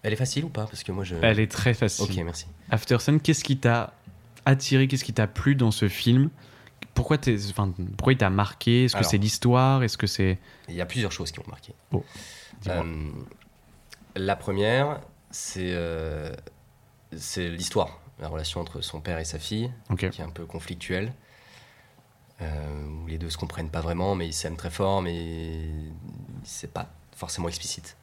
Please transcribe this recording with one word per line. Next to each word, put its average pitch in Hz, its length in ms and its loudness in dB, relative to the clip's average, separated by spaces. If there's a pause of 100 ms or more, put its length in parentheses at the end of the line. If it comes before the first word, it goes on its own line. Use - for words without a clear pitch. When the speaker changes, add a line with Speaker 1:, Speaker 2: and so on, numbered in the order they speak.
Speaker 1:
Elle 107 100 0
est - 20 2
facile 135 300 -2
ou 175 40 -8
pas ? 107 160 -6
Parce - 180 -12
que 98 100 -6
moi, 98 100 -4
je 90 180 -6
Speaker 2:
Elle 107 200 6
est 110 100 2
très - 220 2
facile. 107 320 2
Speaker 1:
Ok, 92 180 -2
merci. 82 220 -8 (240)
Speaker 2:
After 120 300 4
Sun, 151 200 6
qu'est-ce 151 240 2
qui 135 140 2
t'a 120 340 2 (540)
attiré, 135 420 6
qu'est-ce 131 160 0
qui - 100 -4
t'a 110 140 4
plu - 280 2
dans 123 160 6
ce 107 180 2
film ? 131 400 6 (640)
Pourquoi 151 240 4
t'es, 131 180 2 (140)
enfin, 98 240 0 (240)
pourquoi 131 160 4
il 131 40 4
t'a 101 120 6
marqué ? 110 560 4
Est-ce 117 80 2
que 101 60 0
Speaker 1:
Alors, 101 120 4
Speaker 2:
c'est 107 60 4
l'histoire ? 127 680 4
Est-ce 113 140 0
que 104 100 0
c'est 95 320 2 (300)
Speaker 1:
il 85 60 -8
y 87 60 -4
a 90 40 0
plusieurs 101 260 -2
choses 85 220 -6
qui - 60 -14
m'ont - 100 -14
marqué. - 240 -18 (180)
Speaker 2:
Bon, 82 120 0 (580)
dis-moi. 92 240 -2
Speaker 1:
Euh, 78 240 -6 (1040)
la 95 200 0
première, 120 640 2 (320)
c'est, 92 420 -6
euh, 80 580 -4 (880)
c'est 87 320 -4
l'histoire, 87 500 -2 (200)
la 78 80 -8
relation 78 340 -6
entre 82 200 -10
son - 200 -10
père 85 160 -4
et 80 80 -4
sa 78 140 -8
fille, 110 320 -4 (180)
Speaker 2:
Ok. 92 200 0
Speaker 1:
qui - 120 -8
est - 40 -8
un - 40 -10
peu 82 160 -12
conflictuelle, 92 680 -6 (1300)
euh, 76 440 -6 (180)
où 82 40 -10
les 80 100 -6
deux 82 120 -6
se - 80 -6
comprennent 80 320 -6
pas 82 120 -2
vraiment, 87 340 0
mais 87 120 -2
ils 80 60 -6
s'aiment 80 240 -6
très 87 140 -8
fort, 98 300 2
mais 82 680 -6 (720)
c'est - 280 -12
pas - 180 -8 (260)
forcément 85 320 -6
explicite. - 560 -8